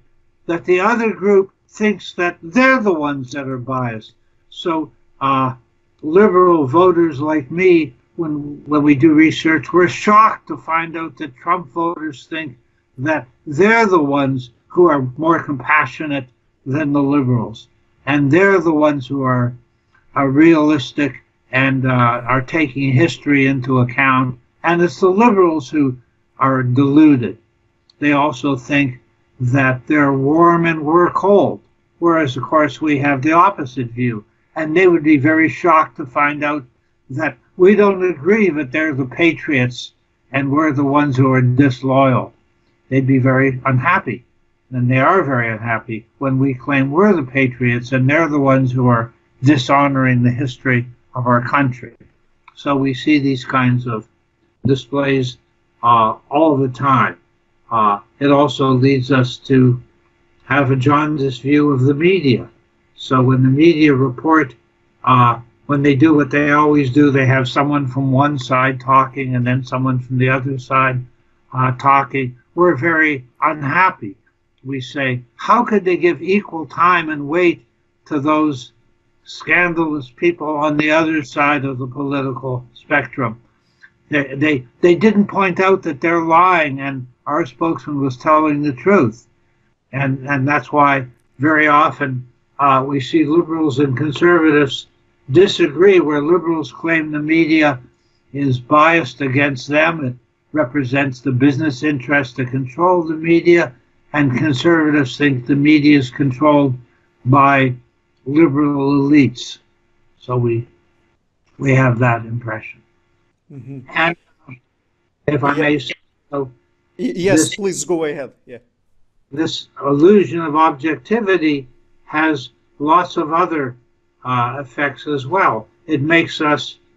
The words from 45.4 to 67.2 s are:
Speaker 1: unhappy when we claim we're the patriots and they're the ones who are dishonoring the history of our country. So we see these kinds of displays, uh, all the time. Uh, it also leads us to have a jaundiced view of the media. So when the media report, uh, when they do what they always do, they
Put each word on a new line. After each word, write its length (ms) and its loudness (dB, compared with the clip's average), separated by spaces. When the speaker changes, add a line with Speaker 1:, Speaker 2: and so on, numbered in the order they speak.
Speaker 1:
unhappy 540 -8
when 180 -2
we 160 0
claim 380 -2
we're 220 4
the 100 0
patriots 680 -2
and 160 0
they're 200 2
the 120 -2
ones 320 2
who 160 0
are 240 0
dishonoring 800 2
the 100 2
history 540 -2
of 100 -6
our 160 2
country. 540 -4
So 200 -4
we 180 -2
see 240 0
these 280 -2
kinds 420 0
of 200 -8
displays, 720 -2
uh, 340 2
all 280 2
the 120 -2
time. 480 -2
Uh, 280 0
it 120 2
also 400 2
leads 400 0
us 260 0
to 440 2
have 240 0
a 60 2
jaundiced 640 -2
view 300 2
of 100 0
the 140 2
media. 520 0
So 260 -2
when 220 2
the 60 4
media 440 4
report, 600 0
uh, 360 2
when 160 -2
they 140 2
do 180 4
what 160 2
they 220 0
always 400 2
do, 180 4
they 160 2